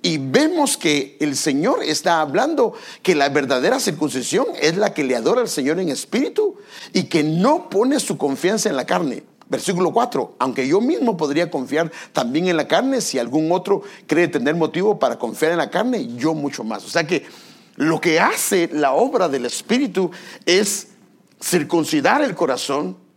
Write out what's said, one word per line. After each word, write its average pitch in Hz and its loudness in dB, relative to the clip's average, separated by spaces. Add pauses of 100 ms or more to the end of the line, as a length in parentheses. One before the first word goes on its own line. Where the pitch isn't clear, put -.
y 165 -2
vemos 277 2
que 147 -2
el 147 -2
Señor 165 0
está 160 0
hablando 220 0 (300)
que 180 2
la 143 4
verdadera 139 2
circuncisión 156 -2 (140)
es 165 2
la 202 0
que 143 -2
le 127 0
adora 165 2
al 220 -2
Señor 147 -2
en 180 -2
espíritu 311 -2 (360)
y 180 0
que 151 0
no 180 2
pone 247 2
su 170 -4
confianza 165 0
en 151 0
la 123 -2
carne. 170 -2 (260)
Versículo 175 0
cuatro, - 0
"Aunque 131 0
yo 165 4
mismo 247 0
podría 156 0
confiar 151 -2 (200)
también 135 0
en 175 2
la 151 0
carne, 247 2
si - -4
algún 147 0
otro 180 0 (240)
cree 165 2
tener 151 0
motivo 180 0
para 120 0
confiar 120 0
en 170 0
la 151 -2
carne, 202 -2
yo 156 0
mucho 143 -6
más". 110 -8
O - -14
sea 165 -2
que 156 -2 (520)
lo 156 0
que 165 2
hace 196 2
la 143 2
obra 190 2
del 131 -2
Espíritu 190 -2 (360)
es 196 0 (520)
circuncidar 160 2
el 190 0
corazón 147 -2 (200)